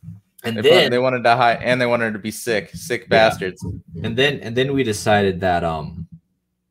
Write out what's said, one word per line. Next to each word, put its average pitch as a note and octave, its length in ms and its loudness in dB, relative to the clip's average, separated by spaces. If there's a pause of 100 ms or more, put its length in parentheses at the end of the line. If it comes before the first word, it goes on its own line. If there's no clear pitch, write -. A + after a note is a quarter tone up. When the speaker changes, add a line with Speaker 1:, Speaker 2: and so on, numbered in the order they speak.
(460)
Speaker 1:
And A2+ 100 -4
Speaker 2:
They A2 60 -4
Speaker 1:
then D3 240 6
Speaker 2:
put, A#2+ 60 -2
they B2 80 0
wanted B2+ 260 -2
to A#2+ 100 6
hide, A#2+ 260 2
and B2+ 200 0
they B2 40 2
wanted A#2 280 0
to G#2 60 -8
be G#2+ 120 -8
sick, G#2 380 -4
sick - 320 -8
Speaker 1:
Yeah. - 80 -20
Speaker 2:
bastards. A2 560 2 (380)
Speaker 1:
And A2+ 120 -4
then, C#3 240 0
and A2+ 160 -10
then C3+ 160 0
we C3+ 120 0
decided G2+ 580 0
that, F2 240 0
um, E2 420 -6 (640)